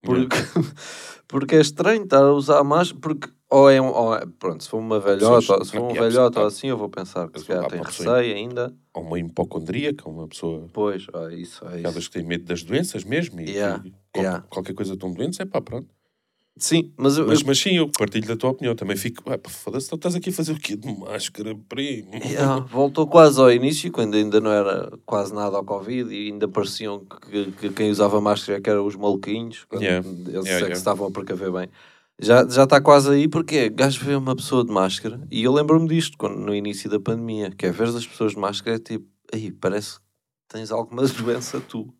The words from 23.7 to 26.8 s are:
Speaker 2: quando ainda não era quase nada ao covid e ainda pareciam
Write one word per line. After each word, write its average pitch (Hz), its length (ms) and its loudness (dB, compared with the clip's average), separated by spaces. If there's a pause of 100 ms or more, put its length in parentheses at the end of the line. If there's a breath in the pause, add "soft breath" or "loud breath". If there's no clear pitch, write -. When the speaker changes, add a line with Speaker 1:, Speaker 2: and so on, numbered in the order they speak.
Speaker 2:
quando 107 220 0
ainda 107 260 4
não 107 100 0
era 98 400 0 (140)
quase 101 300 -4
nada 101 240 -4
ao 98 60 -4
covid 107 480 -6
e 104 180 -8
ainda 104 180 -4
pareciam 101 520 -6 (300)